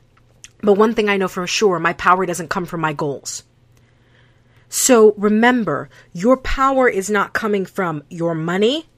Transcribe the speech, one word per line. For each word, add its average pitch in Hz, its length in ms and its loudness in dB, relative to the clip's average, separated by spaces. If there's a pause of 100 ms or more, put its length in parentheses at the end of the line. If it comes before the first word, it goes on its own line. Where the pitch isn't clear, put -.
(600)
But 202 140 4
one 220 180 4
thing 208 160 0
I 202 80 0
know 190 100 -2
for 180 180 -6
sure, 180 340 0
my 170 120 -2
power 180 340 2
doesn't 175 240 -8
come 180 160 -4
from 165 140 -8
my 156 140 -2
goals. 143 500 -8 (1300)
So 220 480 6
remember, 208 680 0 (260)
your 233 240 2
power 262 520 0
is 190 180 -4
not 202 260 -2
coming 208 300 -2
from 165 460 -6
your 170 240 -4
money, 190 640 -2